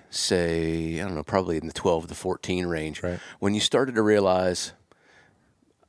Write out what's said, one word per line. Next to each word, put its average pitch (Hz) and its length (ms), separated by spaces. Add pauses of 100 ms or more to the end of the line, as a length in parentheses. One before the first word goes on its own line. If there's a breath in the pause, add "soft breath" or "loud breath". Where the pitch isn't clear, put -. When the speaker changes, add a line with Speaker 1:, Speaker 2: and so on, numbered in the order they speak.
Speaker 1:
say, 82 920
I 92 40
don't 92 120
know, 76 80
probably 90 320
in 78 100
the 80 60
twelve 85 340
to 85 80
fourteen 90 520
range, 78 360
Speaker 2:
Right. 87 160 (220 loud breath)
Speaker 1:
when 101 140
you 107 60
started 127 360
to 110 60
realize, 92 680 (1160 soft breath)